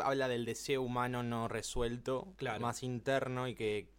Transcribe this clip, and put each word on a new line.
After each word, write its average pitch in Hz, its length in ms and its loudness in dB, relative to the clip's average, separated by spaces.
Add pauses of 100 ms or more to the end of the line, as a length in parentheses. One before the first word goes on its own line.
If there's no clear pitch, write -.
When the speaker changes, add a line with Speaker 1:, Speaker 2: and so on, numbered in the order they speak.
Speaker 1:
habla 135 240 4
del 120 200 0
deseo 131 360 0
humano 123 400 0
no 117 240 0
resuelto, 120 920 -2
Speaker 2:
Claro. 113 220 -2
Speaker 1:
más 117 220 -2
interno 127 640 0
y 120 80 -4
que, 104 440 0